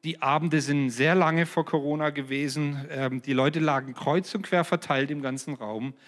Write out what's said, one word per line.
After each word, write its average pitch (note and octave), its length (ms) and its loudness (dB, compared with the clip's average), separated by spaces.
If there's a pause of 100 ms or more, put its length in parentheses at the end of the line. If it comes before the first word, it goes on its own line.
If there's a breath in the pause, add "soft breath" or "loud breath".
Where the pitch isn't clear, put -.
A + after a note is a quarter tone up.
Die D#3+ 180 -6
Abende D3+ 380 2
sind C#3 300 2
sehr C3+ 240 2
lange E3 300 4
vor D#3+ 200 0
Corona D3+ 460 0
gewesen. C#3+ 800 -2
Ähm, C3 300 -2
die C#3 120 -4
Leute C#3 260 4
lagen C3+ 360 0
kreuz E3 400 0
und G3+ 80 -4
quer F3 220 2
verteilt C#3+ 460 0
im D3 120 -4
ganzen C3+ 320 -6
Raum, A2+ 380 -6 (160 loud breath)